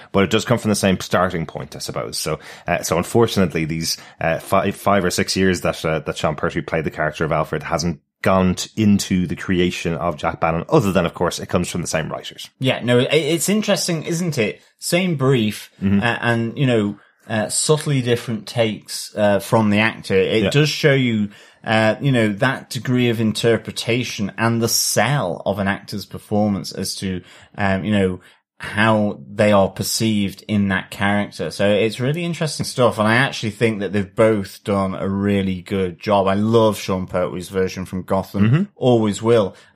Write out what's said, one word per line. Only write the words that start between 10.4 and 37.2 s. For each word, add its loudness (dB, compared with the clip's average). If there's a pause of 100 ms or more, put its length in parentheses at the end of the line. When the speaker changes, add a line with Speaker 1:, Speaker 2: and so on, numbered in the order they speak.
Speaker 1:
Bannon, 0
other 4
than, 2
of -6
course, -2
it -12
comes -2
from -6
the -8
same -4
writers. -12
Speaker 2:
Yeah, -2
no, 4
it, 2
it's 0
interesting, -2
isn't -4
it? -2 (180)
Same -2
brief, 0 (100)
Speaker 1:
Mm-hmm. 2
Speaker 2:
uh, 0
and, -2
you 2
know, 2 (300)
uh, -2
subtly 0
different -2
takes, -4
uh, 4
from 2
the 4
actor. 0
It 2
Speaker 1:
Yeah. 2
Speaker 2:
does 4
show 2
you, 0 (340)
uh, 2
you 0
know, 4
that -2
degree 0
of 0
interpretation -2
and 0
the 2
sell 0
of 0
an 0
actor's -6
performance -2
as -8
to, -6 (340)
um, 0
you 0
know, 2 (400)
how 2 (100)
they 4
are 6
perceived -2
in 2
that -2
character. -2
So 2
it's 0
really -2
interesting -4
stuff, 2
and 2
I 6
actually 0
think 0
that -4
they've -2
both 2
done 0
a -4
really 0
good -4
job. 2
I 2
love 4
Sean -4
Pertwee's -4